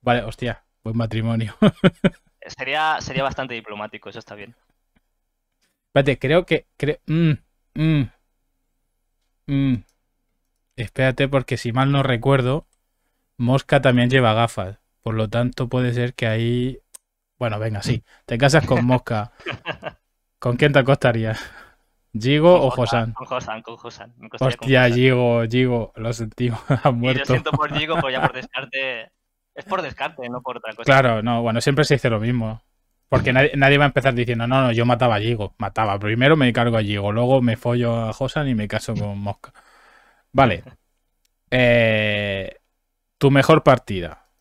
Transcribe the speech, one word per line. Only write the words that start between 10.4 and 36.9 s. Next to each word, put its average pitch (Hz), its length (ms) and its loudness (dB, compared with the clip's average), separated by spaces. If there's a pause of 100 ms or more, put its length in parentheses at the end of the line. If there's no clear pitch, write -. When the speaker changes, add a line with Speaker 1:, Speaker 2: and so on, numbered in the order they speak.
Speaker 1:
Espérate, 131 520 -2
porque 135 300 -2
si 120 140 -4
mal 135 200 2
no 139 120 2
recuerdo, 131 640 0 (680)
Mosca 131 440 2
también 123 280 4
lleva 123 240 4
gafas. 107 460 -2 (240)
Por 110 120 -4
lo 110 140 -2
tanto, 123 400 -4
puede 127 240 -2
ser 120 220 -4
que 120 120 -4
ahí, 120 520 -2 (600)
bueno, 107 200 -4
venga, 107 240 -6
sí. 113 200 -4 (220)
Te 120 140 -6
casas 143 260 4
con 123 180 0
Mosca. 120 500 -2 (120)
Speaker 2:
<laughs> - 680 -14 (260)
Speaker 1:
¿Con 120 180 -4
quién 147 160 4
te 143 60 6
acostarías? 117 600 0 (720)
¿Yigo 147 380 4
Speaker 2:
Con 180 160 8
Speaker 1:
o - 20 4
Speaker 2:
Josan, - 20 -4
Speaker 1:
Josan? 117 460 -2
Speaker 2:
con 123 80 -14
Josan, 120 360 -8
con 117 140 -16
Josan. - 420 -18
Me 120 100 -20
acostaría 123 300 -2
con 120 120 -6
Speaker 1:
Hostia, 131 80 6
Speaker 2:
Josan. 123 200 4
Speaker 1:
Yigo, 123 480 2
Yigo, 120 500 0
lo 113 180 -6
sentimos, 113 540 -6
<laughs> 127 160 -2
ha 143 80 2 (100)
Speaker 2:
Y 127 140 0
lo 139 100 -4
Speaker 1:
muerto. - 0 -
Speaker 2:
siento 131 280 0
por 147 180 0
Yigo, 151 280 -4
pero 135 120 -2
ya 131 100 -4
por 135 120 0
Speaker 1:
<laughs> - 0 -
Speaker 2:
descarte, 131 800 -10 (440)
es 143 100 -16
por 190 160 -4
descarte, 135 480 -8
no 120 120 -10
por 123 160 -10
otra 110 180 -12
cosa. 127 200 2
Speaker 1:
Claro, 120 280 2
no, 117 180 -2
bueno, 117 200 -2
siempre 147 240 2
se 147 100 2
dice 131 140 0
lo 110 100 -2
mismo. 113 420 -4 (480)
Porque 123 240 0
nadie, 135 220 4
nadie 139 220 6
va 147 80 6
a - 20 4
empezar 135 280 0
diciendo, 117 320 -2
"No, 131 160 2
no, 123 80 2
yo 117 140 2
mataba 120 300 2
a 101 40 0
Yigo". 107 380 -4
Mataba. 101 420 -2
Primero 120 360 4
me 131 180 4
cargo 117 240 2
a 110 40 2
Yigo, 101 300 -2